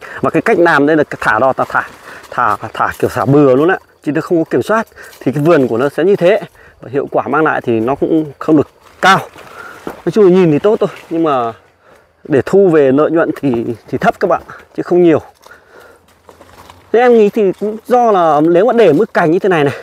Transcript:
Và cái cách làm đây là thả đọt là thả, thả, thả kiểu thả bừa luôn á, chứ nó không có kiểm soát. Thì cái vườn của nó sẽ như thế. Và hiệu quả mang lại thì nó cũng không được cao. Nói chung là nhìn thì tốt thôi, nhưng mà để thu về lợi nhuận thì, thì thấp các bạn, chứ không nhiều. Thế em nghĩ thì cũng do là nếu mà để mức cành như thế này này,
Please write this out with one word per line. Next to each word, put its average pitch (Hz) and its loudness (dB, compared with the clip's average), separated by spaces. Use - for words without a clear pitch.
Và - -2
cái 165 -2
cách 220 0
làm 156 2
đây 160 2
là 147 0
thả 107 -2
đọt 131 0
là 131 -2
thả, - -4
thả, 107 -2
thả 110 -4
kiểu 120 -2
thả 113 -2
bừa 139 4
luôn 151 2
á, 190 0
chứ 151 -4
nó 156 -2
không 165 -2
có - -10
kiểm 135 -2
soát. 220 -2
Thì 131 -4
cái 147 -4
vườn 151 2
của 113 -2
nó 139 -2
sẽ 151 -4
như 196 2
thế. 180 2
Và - -20
hiệu 135 -4
quả 117 -4
mang 151 0
lại 131 -2
thì 113 -2
nó 123 -2
cũng 160 -2
không 156 0
được 139 0
cao. 185 4
Nói - -10
chung 214 2
là 180 6
nhìn 180 4
thì 143 0
tốt 208 0
thôi, 196 -2
nhưng 165 -4
mà 127 -2
để 139 2
thu 196 2
về 147 4
lợi 139 2
nhuận 156 -2
thì, 117 -4
thì 127 -6
thấp - -2
các 202 -2
bạn, 165 -2
chứ 151 -8
không 180 0
nhiều. 160 4
Thế 226 2
em 247 4
nghĩ 214 4
thì 196 0
cũng 214 -6
do 233 2
là 165 2
nếu 170 2
mà 247 0
để 214 4
mức 180 -2
cành 175 0
như 180 0
thế 208 -2
này 160 0
này, 135 -2